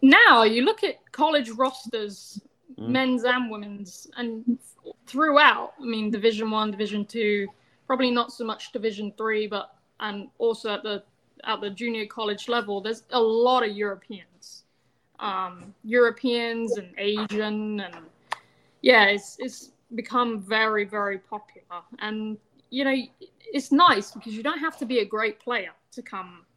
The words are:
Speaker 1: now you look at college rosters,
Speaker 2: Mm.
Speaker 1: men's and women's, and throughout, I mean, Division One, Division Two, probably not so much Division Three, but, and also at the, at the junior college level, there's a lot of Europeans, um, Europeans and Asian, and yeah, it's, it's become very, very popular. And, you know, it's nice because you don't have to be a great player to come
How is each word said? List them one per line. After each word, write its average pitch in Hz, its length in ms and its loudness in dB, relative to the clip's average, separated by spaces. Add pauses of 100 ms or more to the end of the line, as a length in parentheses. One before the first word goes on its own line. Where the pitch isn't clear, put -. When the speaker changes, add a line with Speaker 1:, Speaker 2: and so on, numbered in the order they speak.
Speaker 1:
now 277 440 10
you 226 180 4
look 427 200 0
at 370 140 -2 (160)
college 294 380 0
rosters, 220 880 -6 (380)
Speaker 2:
Mm. 220 120 -8
Speaker 1:
men's 254 340 0
and 247 260 0
women's, 202 560 -14 (120)
and 233 380 -4 (500)
throughout, 277 760 4
I 269 40 -16
mean, 220 280 -2
Division 220 380 0
One, 214 200 0
Division 208 340 -4
Two, 208 440 -2 (400)
probably 254 240 2
not 240 180 -2
so - 140 -12
much 220 260 -10
Division 208 480 -6
Three, 214 300 -2
but, 202 260 -8 (240)
and 202 300 -8 (100)
also 220 360 -2
at 208 100 -8
the, 208 180 -6 (420)
at 220 160 -4
the 202 100 -6
junior 220 360 -6
college 208 420 -6
level, 208 320 -2
there's 226 300 -8
a 247 100 0
lot 233 480 4
of 208 80 -6
Europeans, 202 840 -10 (560)
um, 190 640 -8
Europeans 233 920 0
and 180 220 -14
Asian, 214 840 -4
and 180 160 -12 (840)
yeah, 233 240 8
it's, 202 340 -2
it's - 300 -12 (260)
become 233 440 -2
very, 214 440 0
very 202 340 -4
popular. - 640 -16 (160)
And, 214 380 -6 (340)
you 262 140 -2
know, 269 100 2 (460)
it's 311 320 -4
nice 277 400 4
because 220 220 -14
you 220 100 -8
don't 302 160 -4
have 320 180 -4
to 269 80 -8
be 240 140 0
a 208 40 0
great 214 360 -4
player 208 320 -6 (200)
to 247 100 -14
come 185 420 -14 (120)